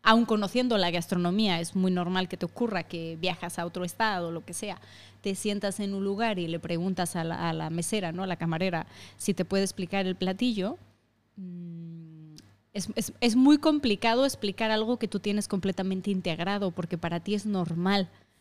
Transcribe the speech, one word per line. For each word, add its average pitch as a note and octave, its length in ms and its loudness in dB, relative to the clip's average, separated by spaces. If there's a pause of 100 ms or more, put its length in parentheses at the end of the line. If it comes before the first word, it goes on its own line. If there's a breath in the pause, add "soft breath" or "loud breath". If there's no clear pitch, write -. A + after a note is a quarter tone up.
aun A3+ 220 8
conociendo A3 520 2
la F3 140 2
gastronomía, F3 680 2
es E3+ 140 -6
muy F#3 160 4
normal F3+ 360 0
que F#3 100 -8
te - 80 -4
ocurra G3 380 -2
que E3 380 -8
viajas F3 360 -4
a F3 80 -4
otro F3+ 200 -6
estado, F3+ 460 -2
lo E3 120 -6
que F3 100 -14
sea, G3+ 280 -8 (400 loud breath)
te G3 120 -2
sientas G3+ 460 -2
en G3 140 -2
un G3 100 -2
lugar G3+ 360 0
y E3+ 80 -2
le E3 120 -4
preguntas F3 560 -2
a E3 80 -2
la, E3 260 -2
a D#3+ 40 -2
la D#3+ 160 -4
mesera, E3+ 420 -2
¿no? F3+ 120 -4
A F#3+ 40 -4
la F3+ 80 -2
camarera, E3 500 -2 (320 loud breath)
si - 160 -2
te F#3 120 0
puede G3 180 2
explicar F#3+ 420 -2
el F#3 100 0
platillo. G#3 600 0 (600)
Mm, E3 1000 -14 (380)
es, G3+ 220 -6
es, - 260 -4
es A#3 140 4
muy C#4+ 240 10
complicado B3+ 680 4
explicar A3 460 0
algo A3 260 0
que A3 100 -4
tú G3+ 120 -2
tienes G#3 280 0
completamente F#3+ 640 -2
integrado, F#3 600 -2
porque E3+ 260 -4
para E3+ 240 -2
ti G3+ 140 -2
es G3+ 100 -4
normal, F3+ 640 0 (320 soft breath)